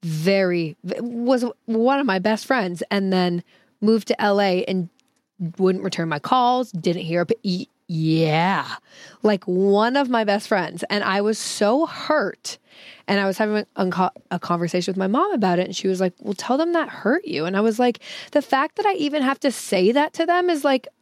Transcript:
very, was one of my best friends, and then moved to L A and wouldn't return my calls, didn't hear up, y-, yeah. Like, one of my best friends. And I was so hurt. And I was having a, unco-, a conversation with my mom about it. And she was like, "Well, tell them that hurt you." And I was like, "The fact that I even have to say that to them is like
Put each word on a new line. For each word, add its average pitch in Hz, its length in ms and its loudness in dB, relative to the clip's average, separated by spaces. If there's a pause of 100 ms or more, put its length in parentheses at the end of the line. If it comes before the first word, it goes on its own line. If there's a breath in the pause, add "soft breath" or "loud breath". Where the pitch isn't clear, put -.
very, 170 800 -2
was 240 600 -2 (220)
one 233 340 2
of 285 60 -2
my 190 140 0
best 214 260 -2
friends, 185 440 -2
and 196 220 0
then 180 320 0 (380 soft breath)
moved 214 260 2
to - 140 -2
L 202 180 2
A 185 240 2
and 185 240 -2 (720)
wouldn't 185 260 2
return 175 240 -4
my 151 120 -4
calls, 247 520 2
didn't 175 320 -2
hear 170 160 -2
up, 175 120 0 (120)
y-, 185 240 -4 (200)
yeah. 160 880 0 (480 loud breath)
Like, 208 200 2
one 202 540 2
of 277 120 0
my 233 140 2
best 208 240 0
friends. 175 420 -2
And 208 140 -2
I 190 160 0
was 208 180 0
so 240 480 0
hurt. - 720 -4 (500 loud breath)
And 202 120 2
I 196 80 0
was 190 100 -2
having 214 200 0
a, 208 80 -2 (100)
unco-, 185 340 0 (220)
a 180 80 -4
conversation 175 540 -2
with 185 40 -6
my 190 100 -2
mom 302 260 2
about 190 260 2
it. 185 60 2
And 190 100 -8
she - 140 -2
was 185 100 0
like, 185 200 0
"Well, 208 140 -6
tell 247 240 -2
them 339 160 0
that 320 160 0
hurt 294 360 -2
you." 156 200 -4
And 185 100 -2
I 196 60 2
was 220 160 2
like, 247 220 2 (320 loud breath)
"The 294 100 2
fact 277 360 -2
that 415 80 -2
I 403 80 2
even 294 280 -2
have 269 200 0
to 277 100 2
say 185 400 2
that 285 220 2
to 330 120 -2
them 359 240 2
is 302 140 0
like 269 240 2 (140)